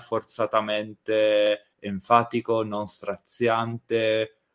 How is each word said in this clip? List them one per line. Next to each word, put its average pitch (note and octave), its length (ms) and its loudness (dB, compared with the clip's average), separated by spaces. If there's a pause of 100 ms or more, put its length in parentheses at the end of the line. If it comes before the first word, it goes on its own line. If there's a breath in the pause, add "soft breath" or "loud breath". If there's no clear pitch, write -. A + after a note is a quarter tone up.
forzatamente G#2+ 1700 0
enfatico, A#2 840 0
non G#2 240 -6
straziante, A2+ 1500 -2 (180)